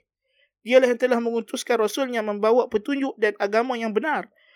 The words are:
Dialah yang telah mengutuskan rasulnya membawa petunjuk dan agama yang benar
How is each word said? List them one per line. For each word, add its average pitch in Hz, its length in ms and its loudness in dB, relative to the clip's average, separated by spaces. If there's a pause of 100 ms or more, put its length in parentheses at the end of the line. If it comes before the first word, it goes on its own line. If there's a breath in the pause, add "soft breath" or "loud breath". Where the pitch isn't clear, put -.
(640)
Dialah 247 320 4
yang - 40 -8
telah 254 200 2
mengutuskan 233 560 -4
rasulnya 233 480 -2
membawa 214 480 2
petunjuk 269 480 -4
dan 208 160 0
agama 226 400 -2
yang 226 160 -4
benar 220 400 -4 (240 soft breath)